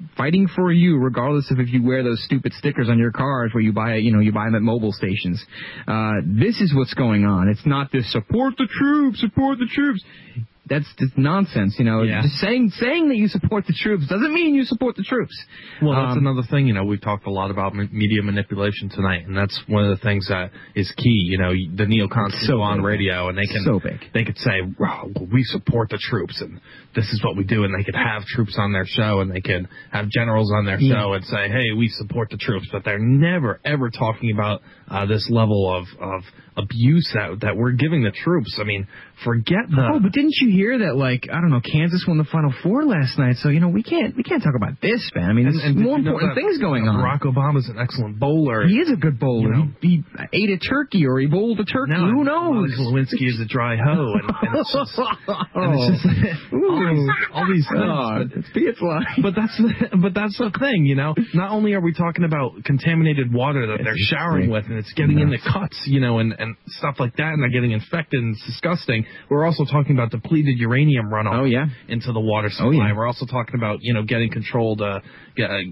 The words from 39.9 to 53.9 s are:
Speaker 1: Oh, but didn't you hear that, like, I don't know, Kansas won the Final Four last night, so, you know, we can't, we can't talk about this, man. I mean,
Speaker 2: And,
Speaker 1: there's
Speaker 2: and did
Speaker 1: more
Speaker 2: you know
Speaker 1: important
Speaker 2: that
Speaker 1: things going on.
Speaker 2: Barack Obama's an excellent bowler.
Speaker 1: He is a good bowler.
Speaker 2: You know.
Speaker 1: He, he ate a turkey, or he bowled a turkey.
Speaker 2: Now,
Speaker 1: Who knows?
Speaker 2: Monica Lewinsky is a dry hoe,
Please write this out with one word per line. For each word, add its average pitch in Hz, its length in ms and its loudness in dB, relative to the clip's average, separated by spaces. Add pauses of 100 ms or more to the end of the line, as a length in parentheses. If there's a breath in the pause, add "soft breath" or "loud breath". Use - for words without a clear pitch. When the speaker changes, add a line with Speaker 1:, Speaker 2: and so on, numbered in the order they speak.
Speaker 1:
Oh, 302 80 2
but 196 120 4
didn't 294 280 2
you 262 160 4
hear 220 220 2
that, 160 180 0
like, 127 340 0
I - 120 -4
don't 175 80 4
know, 123 100 4
Kansas 170 480 0
won 170 80 2
the 156 80 2
Final 151 260 0 (120)
Four 254 240 2
last 151 320 2
night, 123 180 4
so, 147 140 0
you 151 100 4
know, 175 80 4
we 190 140 2
can't, - 340 0
we - 60 -2
can't 311 200 0
talk 143 140 2
about 104 240 -2
this, 214 340 -2
man. 87 140 0
I 104 60 2
mean, 120 140 4
Speaker 2:
And, 151 60 2
Speaker 1:
there's 156 120 -2
Speaker 2:
and 147 100 2
did 202 80 4
Speaker 1:
more 269 140 2
Speaker 2:
you 277 60 0
know 151 80 0
Speaker 1:
important 175 220 0
Speaker 2:
that 247 60 0
Speaker 1:
things 381 180 2
going 135 300 2
on. 107 80 2
Speaker 2:
Barack 139 340 0
Obama's 135 380 2
an 107 100 -10
excellent 110 400 -4
bowler. 139 480 2
Speaker 1:
He 196 120 6
is 339 120 2
a 247 60 2
good 147 240 0
bowler. 117 340 2
Speaker 2:
You 151 100 4
know. 147 40 0 (140)
Speaker 1:
He, 175 200 4 (300)
he 196 120 0
ate 214 40 2
a 190 80 0
turkey, 262 500 0
or 131 140 2
he 135 60 2
bowled 202 340 2
a 214 60 0
turkey. 139 260 -4
Speaker 2:
Now, 175 180 0
Speaker 1:
Who 277 140 2
knows? 277 540 0
Speaker 2:
Monica 135 340 -2
Lewinsky 135 160 -2
is 120 100 -2
a 113 80 -4
dry 117 300 -2
hoe, 131 380 0